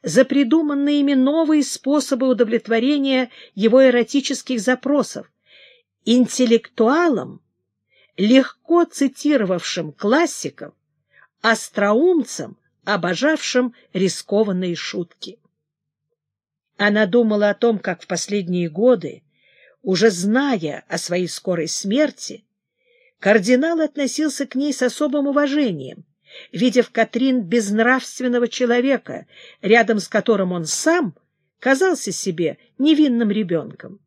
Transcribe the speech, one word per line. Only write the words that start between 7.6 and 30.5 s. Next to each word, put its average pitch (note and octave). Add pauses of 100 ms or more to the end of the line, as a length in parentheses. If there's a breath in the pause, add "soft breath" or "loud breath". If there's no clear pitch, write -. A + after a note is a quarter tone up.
легко C4
цитировавшим F#3+
классиков, - (680 soft breath)
остроумцем, A3 (280)
обожавшим A#3 (180 soft breath)
рискованные F#3
шутки. - (1400)
Она G#3
думала G#3
о G3+
том, A#3
как F3+
в -
последние F3+
годы, G3+ (600 soft breath)
уже F#3+
зная G3+
о E3+
своей F3
скорой E3
смерти, - (760)
кардинал B3
относился C#4+
к -
ней C#4
с -
особым C#4
уважением, C4+ (460 loud breath)
видя A#3
в -
Катрин A#3+
безнравственного A#3+
человека, A#3+ (340 loud breath)
рядом A3
с E3+
которым G3